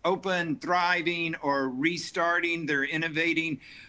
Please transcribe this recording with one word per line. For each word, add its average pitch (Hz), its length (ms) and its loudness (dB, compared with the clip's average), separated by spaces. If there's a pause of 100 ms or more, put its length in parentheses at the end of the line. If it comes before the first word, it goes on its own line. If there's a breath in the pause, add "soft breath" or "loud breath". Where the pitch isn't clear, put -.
open, 175 540 0
thriving, 170 760 0
or 139 340 0
restarting. 170 960 0
They're 143 180 2
innovating, 160 800 0 (260 loud breath)